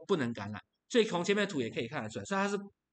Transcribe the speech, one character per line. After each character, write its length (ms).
不 80
能 160
感 180
染。 100
所 120
以 40
从 180
前 140
面 100
的 60
图 80
也 100
可 100
以 60
看 160
得 60
出 100
来， 60
所 120
以 40
它 80
是 100